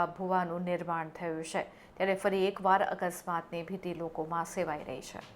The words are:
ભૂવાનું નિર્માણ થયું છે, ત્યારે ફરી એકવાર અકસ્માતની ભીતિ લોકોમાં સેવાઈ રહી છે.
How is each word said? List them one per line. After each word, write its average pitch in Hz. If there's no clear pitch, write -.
ભૂવાનું 180
નિર્માણ 170
થયું 165
છે, 160
ત્યારે 190
ફરી 190
એકવાર 196
અકસ્માતની 175
ભીતિ 180
લોકોમાં 165
સેવાઈ 160
રહી -
છે. -